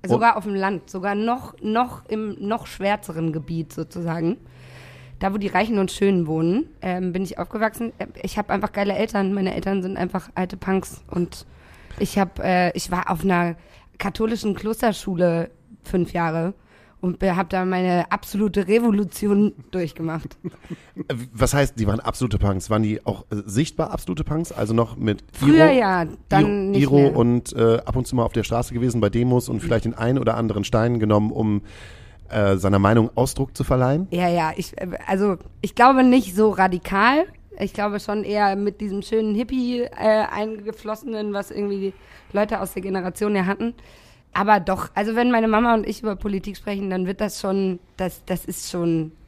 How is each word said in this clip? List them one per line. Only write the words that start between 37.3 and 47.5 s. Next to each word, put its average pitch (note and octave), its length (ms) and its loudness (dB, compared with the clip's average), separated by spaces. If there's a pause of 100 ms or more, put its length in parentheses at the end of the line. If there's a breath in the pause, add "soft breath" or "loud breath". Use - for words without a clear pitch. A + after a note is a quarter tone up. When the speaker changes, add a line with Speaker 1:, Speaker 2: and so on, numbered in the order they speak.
Speaker 2:
Ich G3 120 -4
glaube G#3 260 -4
schon G#3 240 -4
eher G3+ 320 2
mit G3+ 240 -2
diesem G3+ 220 -4
schönen A3 340 0
Hippie, B3 460 -2
äh, A#3+ 80 -4 (420)
eingeflossenen, G#3+ 1000 -6
was G3+ 180 -6
irgendwie G3+ 260 -2
die F#3+ 160 -4 (380 loud breath)
Leute G#3 300 0
aus F#3+ 120 -6
der F#3 100 -8
Generation G3 520 -2
ja F#3 120 2
hatten. G3+ 260 -4 (580 loud breath)
Aber G3+ 300 4
doch, F#3+ 320 -4
also G#3 220 -2
wenn A#3+ 160 4
meine A3+ 180 4
Mama A3+ 240 4
und G#3+ 140 2
ich A3 140 -8
über G#3+ 140 -4
Politik G3 400 -6
sprechen, G3+ 340 -6
dann F#3 180 -2
wird F#3+ 120 -6
das G#3 220 -4
schon, F#3+ 380 0 (180)